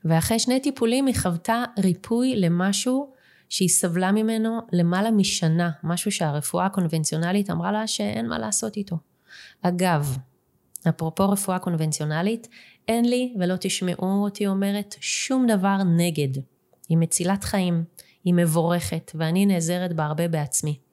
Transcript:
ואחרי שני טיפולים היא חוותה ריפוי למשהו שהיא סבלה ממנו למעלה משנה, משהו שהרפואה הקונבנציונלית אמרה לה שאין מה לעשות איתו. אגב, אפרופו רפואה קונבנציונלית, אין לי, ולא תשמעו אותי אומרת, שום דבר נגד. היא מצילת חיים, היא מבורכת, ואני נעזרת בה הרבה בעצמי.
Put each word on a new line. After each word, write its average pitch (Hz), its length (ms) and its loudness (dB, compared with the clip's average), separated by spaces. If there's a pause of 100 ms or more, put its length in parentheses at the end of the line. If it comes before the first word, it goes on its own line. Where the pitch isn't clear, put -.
ואחרי 165 340 2
שני 254 200 2
טיפולים 262 460 0
היא 262 100 2
חוותה 208 480 -2 (160)
ריפוי 233 560 0
למשהו 202 760 0 (360)
שהיא 185 200 0
סבלה 185 420 0
ממנו 220 480 0 (120)
למעלה 180 400 2
משנה, 175 600 2 (120)
משהו 175 280 -2
שהרפואה 160 540 -2
הקונבנציונלית 175 840 0
אמרה 170 220 -2
לה 214 160 -2
שאין 214 400 -4
מה 233 120 -4
לעשות 214 380 -4
איתו. 196 200 -6 (640)
אגב, 175 560 2 (720)
אפרופו 160 400 0
רפואה 196 300 -2
קונבנציונלית, 165 880 -2 (400)
אין 233 180 2
לי, 247 340 0
ולא 180 200 0
תשמעו 185 640 -2
אותי 202 240 -2
אומרת, 196 520 -2
שום - 480 0
דבר 196 360 4
נגד. 156 580 2 (480)
היא 165 80 4
מצילת 175 460 0
חיים, 175 400 0 (400)
היא 175 100 4
מבורכת, 170 840 0
ואני 165 300 2
נעזרת 180 480 0
בה 160 120 -2
הרבה 156 220 -2
בעצמי. 151 520 -2 (140)